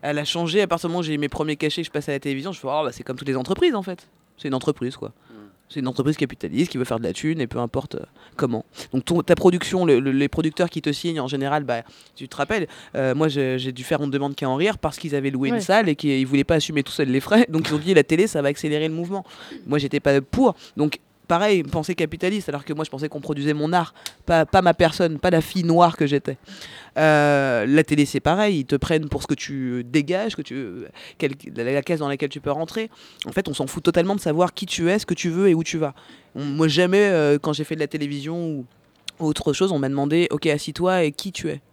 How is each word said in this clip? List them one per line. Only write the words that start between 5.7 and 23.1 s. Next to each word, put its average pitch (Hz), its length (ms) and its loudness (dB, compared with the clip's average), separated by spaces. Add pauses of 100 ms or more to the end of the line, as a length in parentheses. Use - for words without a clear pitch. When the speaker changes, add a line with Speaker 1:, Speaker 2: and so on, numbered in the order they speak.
Speaker 1:
une 127 80 -4
entreprise 131 280 0
capitaliste 127 560 -2
qui 135 60 -6
veut 123 80 -2
faire 117 140 -2
de 117 40 -6
la 92 80 -2
thune 156 300 -2
et 120 60 -2
peu 113 100 -8
importe, 120 380 -6
euh, - 40 -8 (360)
comment. 117 300 -2 (280)
Donc 127 100 0
ton, 170 200 0
ta 180 100 4
production, 180 500 4
le, 143 160 6
le, 135 120 0
les 135 180 2
producteurs 170 400 -2
qui - 140 -6
te 151 80 0
signent 160 280 -4
en 127 80 -4
général, 143 360 -2
bah, 120 180 -4 (340)
tu 135 120 -16
te - 100 -16
rappelles, 165 300 -2 (280)
euh, 131 200 0
moi 156 140 2
j'ai, 131 280 0
j'ai 131 140 -4
dû 127 120 -12
faire 147 160 -2
On 147 60 -2
ne 139 60 -2
demande 139 240 -2
qu'à 139 120 -4
en 131 100 0
rire 196 200 0
parce 151 220 -6
qu'ils 147 160 -6
avaient 139 160 0
loué 135 180 0
Speaker 2:
Ouais. 233 80 0
Speaker 1:
une 208 60 -2
salle 196 260 4
et 147 60 2
qu'ils 135 320 0
voulaient 139 160 2
pas 165 120 2
assumer 151 280 0
tout - 80 -8
seul 143 180 0
les 131 100 2
frais, 220 300 4
donc 160 180 0
ils 151 60 -2
ont 151 60 0
dit 175 160 2
la 147 80 8
télé 170 240 2
ça 151 160 -2
va 143 60 2
accélérer 151 380 -2
le 160 60 -2
mouvement. 175 320 -6 (400)
Moi 147 140 0
j'étais 139 200 -2
pas 139 220 4
pour, 233 320 2 (240)
donc 147 220 0 (280)
pareil, 180 360 2
pensée 160 320 -4
capitaliste, 175 540 -2
alors 139 140 -8
que - 80 -8
moi 151 140 -4
je - 60 -14
pensais 143 180 -6
qu'on 151 120 -10